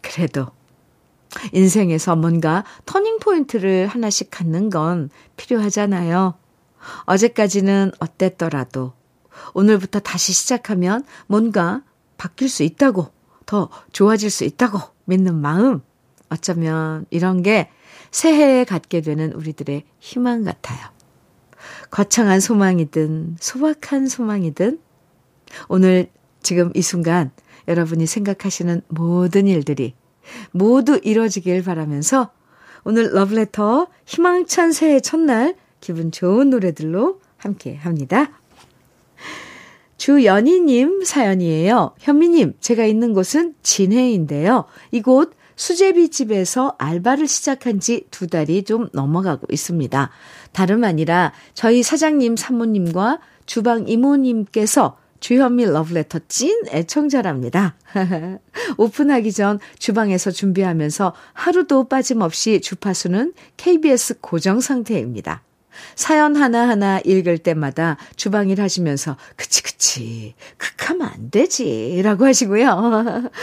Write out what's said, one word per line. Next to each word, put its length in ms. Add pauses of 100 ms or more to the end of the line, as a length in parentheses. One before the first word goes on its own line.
그래도 460 (1040)
인생에서 640
뭔가 480 (220)
터닝포인트를 1040
하나씩 440
갖는 380
건 400 (280)
필요하잖아요. 960 (720)
어제까지는 920
어땠더라도 960 (600)
오늘부터 460
다시 340
시작하면 680 (240)
뭔가 560 (340)
바뀔 320
수 140
있다고, 460 (360)
더 240 (220)
좋아질 380
수 140
있다고 360 (260)
믿는 300
마음, 460 (480)
어쩌면 800
이런 340
게 260 (420)
새해에 540
갖게 360
되는 320
우리들의 500 (160)
희망 440
같아요. 360 (1120)
거창한 480
소망이든 1000
소박한 680
소망이든 720 (880)
오늘 400 (340)
지금 340
이 60
순간 500 (360)
여러분이 380
생각하시는 840
모든 600
일들이 460 (580)
모두 520
이뤄지길 600
바라면서 680 (520)
오늘 300
러브레터 720 (180)
희망찬 640
새해 280
첫날 560 (260)
기분 300
좋은 380
노래들로 720 (180)
함께합니다. 960 (1700)
주연희님 1080
사연이에요. 960
현미님, 640
제가 240
있는 280
곳은 500
진해인데요. 1000 (260)
이곳 420 (240)
수제비집에서 1200
알바를 500
시작한 540
지 280
두 180
달이 360
좀 300
넘어가고 580
있습니다. 580 (440)
다름 320
아니라 480 (200)
저희 300
사장님, 540
사모님과 840 (260)
주방 440
이모님께서 1080 (220)
주현미 460
러브레터 640
찐 420
애청자랍니다. 1080 (180)
<laughs> 460 (380)
오픈하기 560
전 260 (180)
주방에서 540
준비하면서 800 (200)
하루도 540
빠짐없이 760
주파수는 720 (240)
케이비에스 640
고정 400
상태입니다. 800 (520)
사연 400
하나하나 720
읽을 320
때마다 600 (180)
주방일 460
하시면서 540 (220)
"그치, 260
그치, 720 (240)
극하면 500
안 240
되지"라고 920
하시고요. 1040 (140)